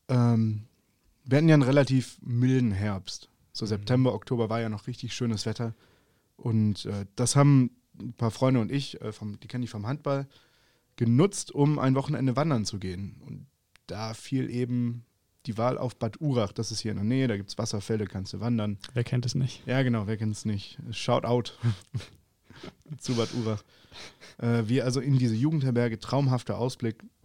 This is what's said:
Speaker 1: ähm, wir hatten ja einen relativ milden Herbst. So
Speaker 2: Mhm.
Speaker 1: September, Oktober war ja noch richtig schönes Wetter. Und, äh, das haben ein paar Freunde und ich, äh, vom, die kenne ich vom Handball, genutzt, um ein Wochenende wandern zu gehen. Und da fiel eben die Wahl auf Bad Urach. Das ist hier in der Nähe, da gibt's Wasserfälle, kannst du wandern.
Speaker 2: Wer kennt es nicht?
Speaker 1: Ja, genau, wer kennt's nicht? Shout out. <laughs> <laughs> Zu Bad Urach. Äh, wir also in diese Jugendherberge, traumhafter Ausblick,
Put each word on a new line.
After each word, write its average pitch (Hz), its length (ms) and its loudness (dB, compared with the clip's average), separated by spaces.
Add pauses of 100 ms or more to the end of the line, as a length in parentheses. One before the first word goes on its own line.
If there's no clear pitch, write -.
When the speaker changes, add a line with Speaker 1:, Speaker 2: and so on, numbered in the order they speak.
Speaker 1:
ähm, 113 580 2 (600)
wir 131 120 2
hatten 160 120 6
ja 156 60 10
einen 143 80 8
relativ 131 580 4
milden 123 500 4
Herbst. 98 580 -4 (240)
So - 120 -6
Speaker 2:
Mhm. 101 40 -4
Speaker 1:
September, 113 440 2
Oktober 113 360 -2
war 113 120 -2
ja 113 80 -4
noch 104 160 -8
richtig 120 300 -10
schönes 113 320 -2
Wetter. 113 260 -4 (640)
Und, 107 500 0
äh, 101 200 -6 (100)
das 123 200 0
haben 139 360 8 (280)
ein 120 140 -10
paar 117 180 -2
Freunde 131 280 2
und 107 120 -2
ich, 139 300 -6
äh, 107 100 -8
vom, 104 280 -12
die - 80 -20
kenne 123 160 -6
ich 117 80 -8
vom 104 160 -8
Handball, 139 400 -4 (680)
genutzt, 123 560 4
um 143 280 2
ein 131 160 2
Wochenende 135 400 0
wandern 135 300 0
zu 104 120 -6
gehen. 92 480 -8
Und - 220 -14 (400)
da 110 260 -8
fiel 131 360 -4
eben 120 560 -2 (400)
die 101 120 -6
Wahl 120 200 2
auf 127 200 -6
Bad - 220 -4
Urach. 123 320 0
Das - 200 -6
ist 107 100 -6
hier 107 100 -4
in 101 60 -4
der 98 80 -2
Nähe, 131 240 0
da 107 80 -2
gibt's 98 200 -10
Wasserfälle, 107 480 -4
kannst 95 280 -8
du 98 80 -10
wandern. 107 360 -2 (160)
Speaker 2:
Wer 123 120 -2
kennt 123 200 -2
es 123 80 -4
nicht? 135 320 -4
Speaker 1:
Ja, 131 160 0
genau, 117 260 0
wer 110 100 -4
kennt's 107 260 -4
nicht? 104 340 -6 (140)
Shout 123 320 0
out. 120 400 -2
<laughs> - 540 -6 (460)
<laughs> - 360 -16
Zu - 160 -4
Bad 113 180 0
Urach. 110 300 -4 (720)
Äh, 117 300 0
wir 123 180 0
also 131 140 0
in 135 180 2
diese 120 180 2
Jugendherberge, 120 640 0
traumhafter 127 580 0
Ausblick, 117 460 -4 (220)